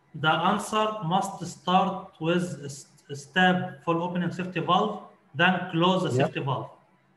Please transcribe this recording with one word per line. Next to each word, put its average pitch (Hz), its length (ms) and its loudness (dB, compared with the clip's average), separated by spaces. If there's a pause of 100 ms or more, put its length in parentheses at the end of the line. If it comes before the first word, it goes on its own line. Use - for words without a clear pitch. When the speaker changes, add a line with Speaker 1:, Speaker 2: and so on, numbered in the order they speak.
(140)
Speaker 1:
the 156 160 0
answer 202 560 2 (180)
must 185 420 -2
start - 760 0
with 160 420 0
a - 20 -14
s-, - 220 -14 (220)
a 143 60 -10
step 180 720 0
for 165 140 2
opening 175 340 -2
safety 175 280 -6
valve, 190 440 0 (300)
then 185 360 2
close 180 320 2
the 151 80 -2
Speaker 2:
Yep. 127 160 2
Speaker 1:
safety - 140 -4
valve. 127 300 -4 (460)